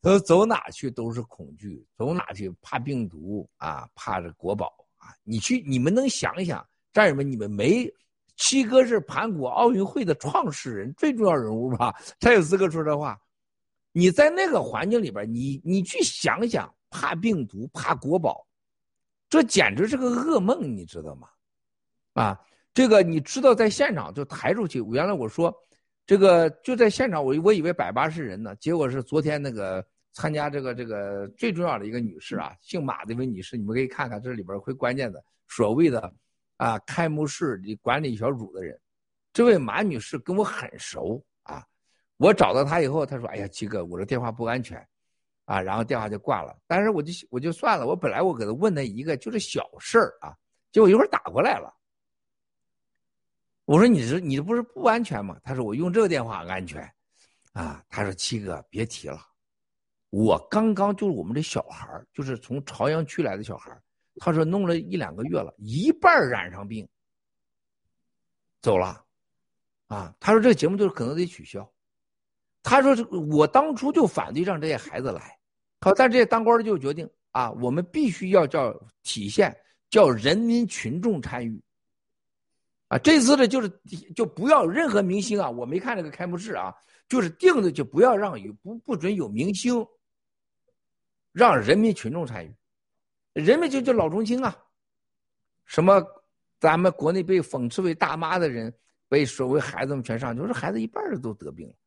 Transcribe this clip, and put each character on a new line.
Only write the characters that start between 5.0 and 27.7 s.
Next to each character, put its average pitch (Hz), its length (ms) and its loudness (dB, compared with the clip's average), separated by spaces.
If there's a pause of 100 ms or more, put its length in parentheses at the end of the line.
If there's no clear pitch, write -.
你 110 160 -6
去， 247 280 -2
你 135 120 -2
们 139 140 2
能 262 160 2
想 - 320 -4
一 190 40 -4
想， 147 220 -6 (260)
战 214 180 6
友 143 40 0
们， 139 160 -2
你 127 60 -6
们 104 140 -6
没， 147 360 2 (500)
七 262 280 2
哥 254 200 6
是 233 160 0
盘 208 320 -4
古 151 120 -6
奥 123 260 4
运 196 140 0
会 220 200 -4
的 165 120 0
创 180 340 -4
始 139 220 -10
人， 107 220 -8
最 302 200 0
重 220 120 2
要 175 80 4
人 113 200 -2
物 120 220 -4
吧？ 113 180 0 (240)
他 240 140 6
有 214 80 8
资 165 160 0
格 185 140 2
说 160 120 -4
这 151 160 0
话。 135 220 -8 (720)
你 175 180 6
在 294 180 6
那 370 200 0
个 247 120 2
环 135 300 -4
境 233 100 2
里 185 100 -4
边， 107 220 -6
你， 131 320 -4
你 190 180 0
去 - 200 -4
想 202 460 -2
想， 127 240 -4 (180)
怕 - 240 -4
病 170 320 -2
毒， 104 260 -12
怕 - 220 -2
国 147 240 -2
宝， 151 260 -4 (840)
这 320 160 4
简 131 320 2
直 175 100 0
是 254 100 -2
个 254 120 0
噩 247 320 0
梦， 185 360 -2
你 90 80 -12
知 82 160 -14
道 76 140 -12
吗？ 65 140 -20 (840)
啊， 104 220 0 (360)
这 254 160 4
个 208 160 8
你 165 160 -2
知 143 200 -8
道 254 140 8
在 220 160 4
现 277 240 0
场 101 180 -8
就 139 120 -6
抬 - 280 -4
出 208 140 -2
去， 135 140 -4 (100)
原 135 160 0
来 202 60 -2
我 131 160 -4
说 165 260 -2 (500)
这 196 140 4
个 175 320 8 (140)
就 254 100 -2
在 226 160 6
现 254 180 0
场， 160 160 -2
我， 131 80 0 (120)
我 208 80 6
以 185 100 2
为 170 100 -2